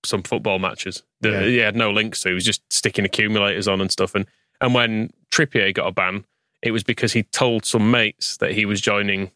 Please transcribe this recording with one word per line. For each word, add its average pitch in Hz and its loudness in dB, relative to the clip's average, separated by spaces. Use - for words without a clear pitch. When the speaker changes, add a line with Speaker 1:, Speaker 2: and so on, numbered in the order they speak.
Speaker 1:
some 98 -2
football 110 -2
matches - -6
that 110 2
Speaker 2:
Yeah. 98 0
Speaker 1:
he 120 2
had 107 2
no 113 2
links 107 -2
to. 92 -2
He 90 0
was 92 -2
just 104 0
sticking - 0
accumulators 104 0
on 98 2
and 95 -2
stuff. 98 -2
And, 98 0
and 123 2
when 113 0
Trippier 107 2
got 95 -2
a 95 -2
ban, 95 -2
it 117 0
was 110 -2
because 117 -2
he 113 2
told 117 0
some 110 4
mates - 0
that - -2
he 107 0
was 101 -2
joining 101 0